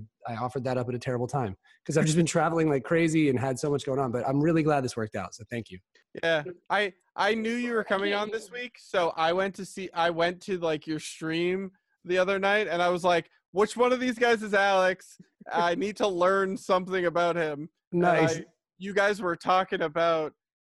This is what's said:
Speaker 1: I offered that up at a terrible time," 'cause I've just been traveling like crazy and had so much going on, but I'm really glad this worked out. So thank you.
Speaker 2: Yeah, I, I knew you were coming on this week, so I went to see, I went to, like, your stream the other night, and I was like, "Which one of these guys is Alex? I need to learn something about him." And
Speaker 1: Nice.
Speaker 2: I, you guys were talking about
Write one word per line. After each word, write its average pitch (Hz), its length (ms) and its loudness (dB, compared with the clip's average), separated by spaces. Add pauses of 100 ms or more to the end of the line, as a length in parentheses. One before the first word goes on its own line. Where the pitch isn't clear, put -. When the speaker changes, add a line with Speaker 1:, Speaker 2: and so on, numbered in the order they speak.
(260)
Speaker 1:
I 120 120 -8
offered 123 260 -6
that 127 140 -2
up 120 100 -2
at 123 80 -6
a 120 40 -8
terrible 123 280 -4
time," 120 300 -4 (280)
'cause 147 120 -2
I've 160 80 4
just 156 100 2
been 170 100 4
traveling 160 440 2
like 139 160 0
crazy 160 440 2
and 131 80 2
had 131 220 -2
so 151 100 -2
much 143 160 -2
going 135 140 -2
on, 131 140 -2
but 120 120 -4
I'm 135 140 0
really 160 240 2
glad 147 220 2
this 120 100 -6
worked 110 220 -6
out. - 180 -8
So - 140 -20
thank 120 200 -8
you. 92 100 -16 (440)
Speaker 2:
Yeah, 165 200 2 (260)
I, 196 240 0 (200)
I 202 220 0
knew 226 180 -2
you 240 200 -4
were 220 100 0
coming 202 300 0
on 208 180 -2
this 220 180 -10
week, 247 300 -12
so 175 380 0
I 165 160 2
went 190 220 -2
to 196 100 -10
see, 185 280 -10
I 170 180 2
went 170 320 0
to, 190 160 -4
like, 160 280 -2
your 156 120 -4
stream 175 720 -4 (340)
the 175 120 0
other 190 220 2
night, 202 300 2
and 170 120 0
I 180 80 4
was 175 140 0
like, 175 260 2 (220)
"Which 208 240 0
one 247 160 4
of 254 80 2
these 247 180 -2
guys 233 260 2
is 208 100 -4
Alex? 190 640 2 (340)
I 170 240 2
need 196 220 -4
to 220 100 0
learn 190 500 2
something 185 480 0
about 170 320 2
him." 156 300 -4 (240)
And 175 100 2
Speaker 1:
Nice. 165 360 4
Speaker 2:
I, 165 80 -10 (320)
you 190 160 -10
guys 202 280 2
were 175 140 -2
talking 185 460 0
about 160 520 0 (280)